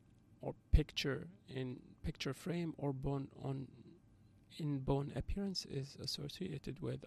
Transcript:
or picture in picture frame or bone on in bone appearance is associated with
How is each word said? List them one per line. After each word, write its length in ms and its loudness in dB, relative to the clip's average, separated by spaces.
or 160 -4
picture 560 6
in 320 -4
picture 300 -2
frame 440 0
or 160 2
bone 340 0
on 240 -2
in 200 2
bone 380 4
appearance 480 0
is 360 -4
associated 800 -4
with 260 -2